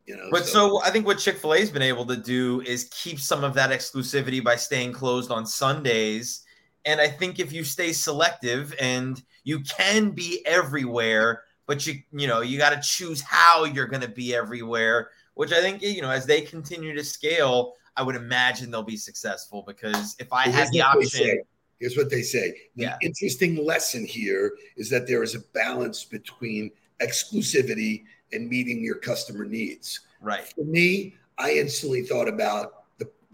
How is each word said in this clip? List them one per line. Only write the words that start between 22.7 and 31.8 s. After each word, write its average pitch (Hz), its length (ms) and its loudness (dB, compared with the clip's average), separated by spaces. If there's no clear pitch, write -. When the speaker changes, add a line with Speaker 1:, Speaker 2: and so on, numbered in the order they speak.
Speaker 1:
The 120 60 -6
Speaker 2:
Yeah. 95 180 -6
Speaker 1:
interesting 170 640 -2
lesson - 400 -2
here 101 480 -2
is 107 140 -6
that 123 160 0
there 120 160 0
is 113 120 -4
a 107 60 -10
balance 120 500 -4
between 107 680 -8
exclusivity 117 1040 0
and 117 160 -8
meeting 120 340 -2
your 113 140 -4
customer - 480 -6
needs. - 560 -8
Speaker 2:
Right. 107 340 -6
Speaker 1:
For 151 100 -6
me, 175 500 2
I 151 140 0
instantly 135 500 0